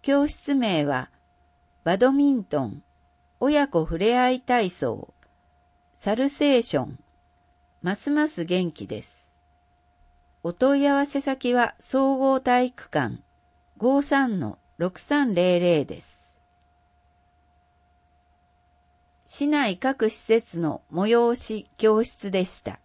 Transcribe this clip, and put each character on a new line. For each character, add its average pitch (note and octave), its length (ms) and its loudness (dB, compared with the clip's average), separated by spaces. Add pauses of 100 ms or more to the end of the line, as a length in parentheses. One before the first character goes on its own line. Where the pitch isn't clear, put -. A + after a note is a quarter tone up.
教 C#4+ 240 2
室 C#4+ 300 -4
名 G3 280 0
は、 C3+ 240 -4 (760)
バ E3+ 120 0
ド B3 140 4
ミ C#4 220 2
ン A#3+ 100 -2
ト C#3+ 220 -4
ン、 A2+ 180 -10 (560)
親 C#4+ 300 2
子 E3 160 0
ふ E3 140 -4
れ A3+ 200 2
あ B3+ 120 2
い B3+ 100 -2
体 B3 280 0
操、 - 460 -8 (800)
サ G#3 220 -4
ル C4 120 0
セ C#4+ 300 2
ー A#3 40 2
シ - 140 -4
ョ C3+ 100 -2
ン、 - 120 -16 (840)
ま F3+ 120 -2
す C#4+ 160 -8
ま D4+ 160 2
す F3+ 180 -6
元 F3 280 -2
気 G2 160 -14
で A2 140 -10
す。 - 280 -20 (1120)
お E3+ 100 -6
問 C#4 300 2
い C#4+ 60 4
合 C#4 80 2
わ C#4 100 0
せ C#4 140 -4
先 C4 340 -2
は A#3+ 240 0
総 C4+ 380 0
合 C4+ 240 0
体 B3 260 2
育 - 240 -14
館、 A#2+ 280 -4 (580)
五 C4+ 260 2
三 C4 380 -2
の G#2+ 180 -8 (180)
六 F3+ 220 -4
三 C#4+ 360 0
零 F3+ 260 4
零 E3+ 240 2
で - 160 -12
す。 - 340 -20 (3000)
市 - 220 -6
内 C#4 320 0
各 C4 320 0
施 - 80 -14
設 A3 400 0
の D#3+ 240 -4 (100)
催 A#3 440 2
し G#3+ 400 -10
教 A3 260 4
室 G3+ 300 -6
で F#3 120 2
し - 140 -10
た。 - 260 -14